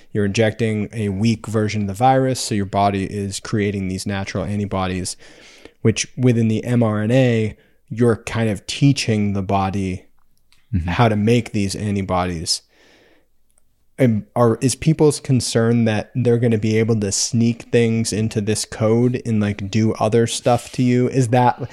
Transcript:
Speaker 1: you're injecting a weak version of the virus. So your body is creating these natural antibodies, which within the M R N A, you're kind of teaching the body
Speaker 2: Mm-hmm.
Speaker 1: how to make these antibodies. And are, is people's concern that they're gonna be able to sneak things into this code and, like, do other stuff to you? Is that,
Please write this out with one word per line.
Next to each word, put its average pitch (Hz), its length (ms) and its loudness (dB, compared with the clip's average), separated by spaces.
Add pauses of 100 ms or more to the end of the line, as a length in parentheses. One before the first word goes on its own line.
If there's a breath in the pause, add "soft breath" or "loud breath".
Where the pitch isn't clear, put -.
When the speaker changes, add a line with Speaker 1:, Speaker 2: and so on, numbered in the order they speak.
(120 soft breath)
Speaker 1:
you're 104 120 0
injecting 107 680 0
a 107 180 -4
weak 110 360 -2
version 107 360 -2
of 98 60 -4
the 95 60 -6
virus. 131 460 2
So - 140 -4
your 101 120 0
body 98 380 0
is 101 360 -6
creating 101 480 -2
these 95 180 -6
natural 98 380 -4
antibodies, 95 720 -4 (680 loud breath)
which 110 240 0 (100)
within 117 320 2
the 110 160 0
M 120 180 2
R 107 200 0
N 107 80 0
A, 117 460 2 (320 soft breath)
you're 113 280 2
kind 113 340 -2
of 92 160 -6
teaching 110 680 0
the 98 100 -4
body 95 640 -2 (680)
Speaker 2:
Mm-hmm. 85 140 -2
Speaker 1:
how 113 200 2
to 107 60 0
make 113 380 0
these 101 240 -2
antibodies. 90 840 -4 (1300 soft breath)
And 113 380 2
are, 117 260 4
is 127 140 0
people's 156 460 2
concern 117 640 2
that 107 320 -2
they're 120 220 2
gonna 113 200 2
be 110 200 0
able 113 200 2
to 101 140 -2
sneak - 580 -2
things 113 420 2
into 110 280 -2
this 104 240 -2
code 120 600 0
and, 110 160 0
like, 104 300 -4
do 110 300 2
other 117 260 2
stuff - 460 -2
to 131 100 -2
you? 123 260 2
Is 131 200 0
that, 123 440 0